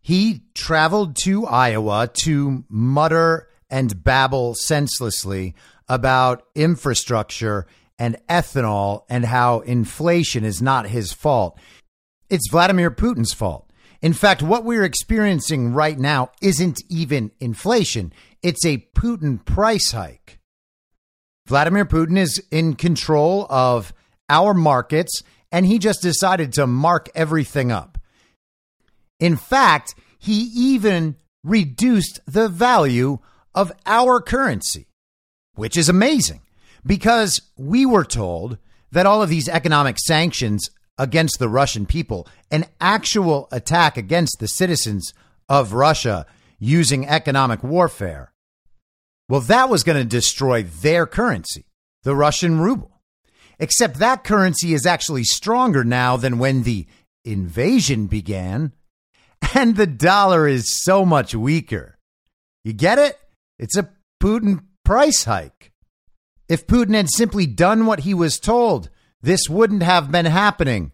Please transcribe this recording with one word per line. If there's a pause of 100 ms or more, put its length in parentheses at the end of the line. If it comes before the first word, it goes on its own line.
He (100)
traveled
to
Iowa (160)
to
mutter (220)
and
babble
senselessly (320)
about
infrastructure (320)
and (100)
ethanol
and
how
inflation
is
not
his
fault. (720)
It's
Vladimir
Putin's
fault. (300)
In
fact,
what
we're
experiencing
right
now (100)
isn't
even
inflation. (320)
It's
a
Putin
price
hike. (1080)
Vladimir
Putin
is
in
control
of (380)
our
markets, (300)
and
he
just
decided
to
mark
everything
up. (1200)
In
fact, (240)
he (120)
even (260)
reduced
the
value (340)
of (120)
our
currency, (720)
which
is
amazing (440)
because (160)
we
were
told (340)
that
all
of
these
economic
sanctions (280)
against
the
Russian
people, (240)
an (140)
actual
attack
against
the
citizens (360)
of
Russia (360)
using
economic
warfare, (960)
well,
that
was
gonna
destroy
their
currency, (400)
the
Russian
ruble. (580)
Except
that
currency
is
actually
stronger
now
than
when
the (380)
invasion
began, (800)
and
the
dollar
is
so
much
weaker. (680)
You
get
it? (400)
It's
a (320)
Putin (200)
price
hike. (800)
If
Putin
had
simply
done
what
he
was
told, (320)
this
wouldn't
have
been
happening.